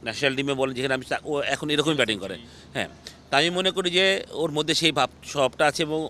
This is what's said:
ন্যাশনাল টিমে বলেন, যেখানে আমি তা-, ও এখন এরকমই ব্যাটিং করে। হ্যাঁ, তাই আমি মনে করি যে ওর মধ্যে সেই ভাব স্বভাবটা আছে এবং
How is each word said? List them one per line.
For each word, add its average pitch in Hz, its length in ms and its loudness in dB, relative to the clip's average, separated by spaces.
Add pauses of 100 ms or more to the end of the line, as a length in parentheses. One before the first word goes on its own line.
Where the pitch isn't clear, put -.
ন্যাশনাল 123 320 0
টিমে 139 180 0
বলেন, 131 220 0
যেখানে 135 180 -2
আমি 131 160 -2
তা-, 135 160 -4
ও 143 160 -2
এখন 139 280 -2
এরকমই 151 260 2
ব্যাটিং 110 240 0
করে। 95 180 -8 (360)
হ্যাঁ, 104 140 -4 (420)
তাই 143 180 4
আমি 175 100 -2
মনে 185 140 0
করি 180 180 -2
যে 190 420 2
ওর 156 200 -2
মধ্যে 156 220 0
সেই 156 180 2
ভাব 131 180 2 (160)
স্বভাবটা 139 400 2
আছে 147 180 2
এবং 156 260 -4